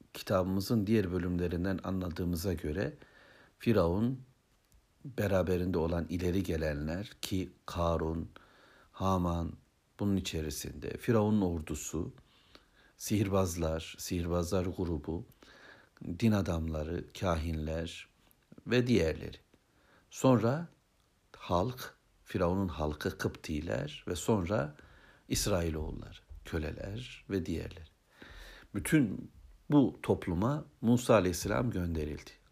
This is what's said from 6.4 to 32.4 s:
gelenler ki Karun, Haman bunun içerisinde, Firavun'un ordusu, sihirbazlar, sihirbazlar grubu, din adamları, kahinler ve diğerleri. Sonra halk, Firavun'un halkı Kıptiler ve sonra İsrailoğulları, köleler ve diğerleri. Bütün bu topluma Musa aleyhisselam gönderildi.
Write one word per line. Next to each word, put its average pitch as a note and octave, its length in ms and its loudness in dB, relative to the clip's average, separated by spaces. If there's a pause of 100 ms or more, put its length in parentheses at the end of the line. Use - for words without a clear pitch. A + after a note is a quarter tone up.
gelenler D#2 680 -4 (120)
ki F#2 280 -4 (160)
Karun, E2 640 0 (640)
Haman F2 600 0 (480)
bunun G2+ 160 2
içerisinde, D2+ 800 -4
Firavun'un G#2+ 440 4
ordusu, E2 760 -2 (840)
sihirbazlar, F2+ 1000 0
sihirbazlar F2 680 0
grubu, E2+ 600 -4 (800)
din G#2+ 280 2
adamları, D#2+ 720 -2 (160)
kahinler D#2+ 880 -2 (580)
ve B2 200 2
diğerleri. F2 500 2 (760)
Sonra C3 580 4 (680)
halk, F#2 600 -2 (280)
Firavun'un F#2 440 0
halkı D#2 500 -4
Kıptiler - 880 -4
ve F2+ 80 -4
sonra A2 600 0 (520)
İsrailoğulları, E2 880 -2 (260)
köleler G2 840 -8
ve F#2 160 -2
diğerleri. E2+ 420 -8 (840)
Bütün G#2 560 2 (400)
bu C#3+ 320 6
topluma G#2+ 640 0 (160)
Musa A#2+ 340 4
aleyhisselam G2 560 2
gönderildi. E2 600 -4 (220)